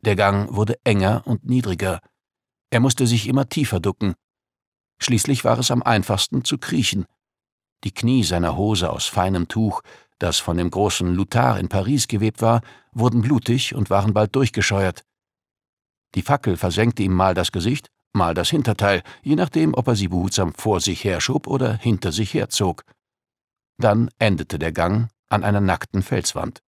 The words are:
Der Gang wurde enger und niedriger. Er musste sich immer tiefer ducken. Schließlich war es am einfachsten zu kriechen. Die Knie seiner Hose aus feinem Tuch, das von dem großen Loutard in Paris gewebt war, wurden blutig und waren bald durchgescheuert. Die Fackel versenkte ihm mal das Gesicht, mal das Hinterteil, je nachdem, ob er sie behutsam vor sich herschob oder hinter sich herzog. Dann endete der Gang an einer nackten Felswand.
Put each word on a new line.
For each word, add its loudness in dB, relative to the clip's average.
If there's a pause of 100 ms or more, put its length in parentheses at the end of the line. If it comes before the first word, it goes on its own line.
Der 0
Gang 2
wurde 0
enger 2
und -2
niedriger. -2 (680)
Er 2
musste 2
sich 0
immer 0
tiefer -2
ducken. -2 (840)
Schließlich 0
war 2
es -2
am 0
einfachsten 0
zu -2
kriechen. -2 (800)
Die -4
Knie 2
seiner 0
Hose 0
aus -6
feinem 0
Tuch, -2 (360)
das -2
von -2
dem 0
großen 0
Loutard 2
in -4
Paris 0
gewebt -2
war, 4 (320)
wurden 2
blutig 0
und -2
waren 2
bald 2
durchgescheuert. 0 (1080)
Die -2
Fackel 0
versenkte 0
ihm 2
mal 4
das -2
Gesicht, -2 (240)
mal 0
das -2
Hinterteil, 2 (200)
je 0
nachdem, 0
ob -2
er 2
sie -2
behutsam -2
vor 0
sich -4
herschob -2
oder 0
hinter -2
sich -4
herzog. -2 (920)
Dann 2
endete 0
der -4
Gang 0 (180)
an 0
einer 2
nackten 0
Felswand. -4